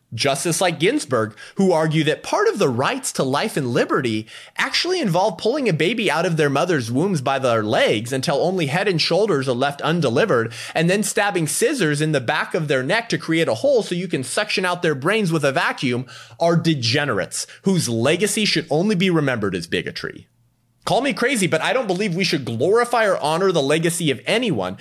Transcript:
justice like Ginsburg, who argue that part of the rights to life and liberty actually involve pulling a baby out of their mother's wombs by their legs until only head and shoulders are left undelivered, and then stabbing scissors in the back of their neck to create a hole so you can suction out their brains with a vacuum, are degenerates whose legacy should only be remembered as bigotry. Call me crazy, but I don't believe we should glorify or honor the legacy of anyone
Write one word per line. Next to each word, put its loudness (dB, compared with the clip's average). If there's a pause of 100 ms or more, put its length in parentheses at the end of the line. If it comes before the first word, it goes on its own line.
(140)
justice -2
like 0
Ginsburg, 0 (200)
who 4
argue 2
that 0
part 0
of 0
the 4
rights -2
to -2
life -2
and -2
liberty 0 (300)
actually -2
involve 0
pulling 0
a 2
baby 0
out 0
of 0
their 2
mother's 0
wombs 0
by 0
their 2
legs 0
until 0
only 0
head 0
and 2
shoulders 2
are 0
left -2
undelivered, 2 (240)
and 2
then 2
stabbing 0
scissors 0
in 0
the 2
back -2
of -2
their 0
neck 0
to -2
create 0
a 0
hole 2
so -4
you -4
can -2
suction -2
out -2
their 2
brains 0
with 0
a 4
vacuum, -2 (340)
are 4
degenerates 0 (160)
whose 2
legacy 0
should 0
only 2
be 2
remembered 0
as -6
bigotry. -6 (560)
Call 0
me -2
crazy, 0
but 0
I 0
don't -2
believe -2
we -2
should -2
glorify 0
or 2
honor 0
the 2
legacy 0
of 0
anyone 0